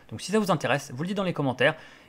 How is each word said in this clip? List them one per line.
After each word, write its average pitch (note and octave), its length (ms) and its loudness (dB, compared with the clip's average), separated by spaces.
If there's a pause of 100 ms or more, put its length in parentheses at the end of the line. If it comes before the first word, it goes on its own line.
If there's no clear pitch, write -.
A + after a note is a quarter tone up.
Donc A2 120 -10
si - 100 -8
ça G#3+ 80 4
vous G3+ 120 0
intéresse, C#3 440 0
vous C3+ 80 -6
le F3 40 -4
dites G3 100 -2
dans G3+ 60 0
les F3+ 100 -2
commentaires, C#3 420 2 (340)